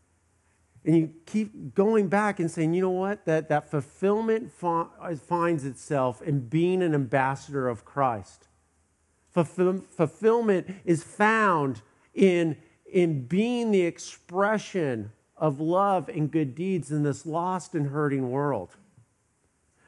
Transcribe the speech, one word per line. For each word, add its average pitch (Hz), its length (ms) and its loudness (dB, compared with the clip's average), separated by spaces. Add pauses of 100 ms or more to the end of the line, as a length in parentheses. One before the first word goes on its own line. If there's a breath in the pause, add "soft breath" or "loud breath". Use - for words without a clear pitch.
(840)
And 160 120 4
you 156 140 2 (160)
keep 208 480 -6
going 208 320 2
back 202 320 0
and 160 100 -2
saying, 160 260 -2
"You 185 80 0
know 185 80 0
what? 190 340 -4
That, 156 240 0
that 147 200 0
fulfillment 208 840 -2
fi-, 165 640 -4
finds 170 480 0
itself 131 580 -2
in 143 260 -2
being 175 340 2
an 165 120 2
ambassador 135 760 -2
of 113 160 -6
Christ." 120 600 -2 (840)
Fulfill-, 180 580 0
fulfillment 208 840 0 (140 loud breath)
is 165 180 2
found 190 760 2 (320 soft breath)
in, 175 420 4 (300 soft breath)
in 165 400 0
being 226 460 0
the 196 100 4
expression 170 1300 -4 (280)
of 151 200 0
love 180 520 0
and 151 200 -2
good 147 240 -2
deeds 170 360 -4
in 151 120 -2
this 143 220 -2
lost 170 500 -4
and 147 120 -2
hurting 139 440 -2
world. 131 460 -4 (1120 soft breath)